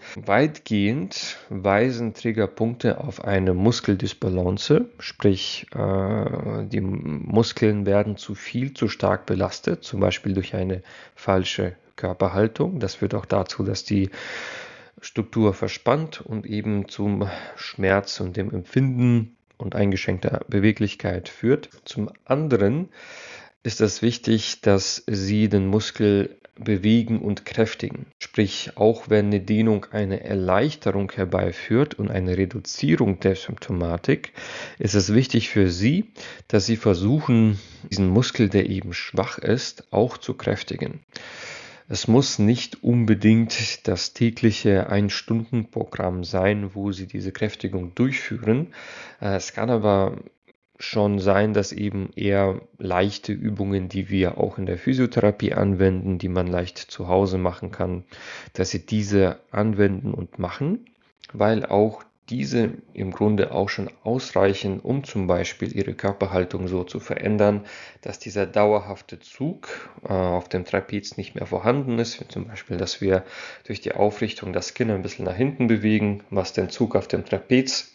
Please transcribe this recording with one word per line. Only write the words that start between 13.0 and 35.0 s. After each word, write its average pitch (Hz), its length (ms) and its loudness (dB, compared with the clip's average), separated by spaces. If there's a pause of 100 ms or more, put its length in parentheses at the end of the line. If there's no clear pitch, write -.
auch 101 100 -4
dazu, 98 380 -2
dass 98 200 -4
die 98 280 0 (920)
Struktur 107 540 0
verspannt 143 640 -2
und 107 240 -8
eben 104 420 -2
zum 101 400 -2 (280)
Schmerz - 640 0
und 92 180 -6
dem 98 160 -4
Empfinden 123 840 2 (200)
und 104 160 -8
eingeschränkter 95 720 0
Beweglichkeit 101 840 0
führt. - 420 0 (120)
Zum - 280 -6 (140)
anderen 139 640 2 (760)
ist 110 180 -4
es 104 220 0
wichtig, 113 580 0
dass 98 460 2
Sie 104 420 2
den 98 160 2
Muskel 101 720 2 (240)
bewegen 110 600 2
und - 260 -4
kräftigen. - 600 -2 (140)
Sprich, - 560 -2
auch 113 340 4
wenn 107 180 4
eine 101 120 2
Dehnung 107 520 2
eine 101 320 -2
Erleichterung 98 880 0
herbeiführt 95 840 0
und 101 160 -4
eine 92 260 0
Reduzierung 104 800 0
der 95 160 4
Symptomatik, - 960 -4 (440)
ist 104 180 0
es 101 180 4